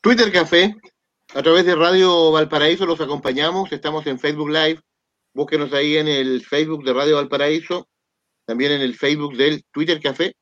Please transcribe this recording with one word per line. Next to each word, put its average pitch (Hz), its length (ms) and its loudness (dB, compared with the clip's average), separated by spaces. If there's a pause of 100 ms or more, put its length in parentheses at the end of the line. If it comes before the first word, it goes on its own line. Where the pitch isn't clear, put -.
Twitter 226 240 4
Café, 180 460 2 (580)
a 139 80 -4
través 170 240 4
de 180 80 4
Radio 175 560 4
Valparaíso 156 560 0
los 165 140 -2
acompañamos, 147 720 -4
estamos 151 340 -6
en 131 140 -6
Facebook 151 300 -4
Live, 160 300 -2 (540)
búsquenos 143 380 -4
ahí 147 240 0
en 151 100 0
el 131 360 -2
Facebook 151 420 -4
de 131 80 -2
Radio 143 240 2
Valparaíso, 147 720 -4 (560)
también 123 260 -2
en 143 120 -2
el 123 120 -4
Facebook 147 420 -4
del 147 360 0
Twitter 160 280 -2
Café 147 420 -4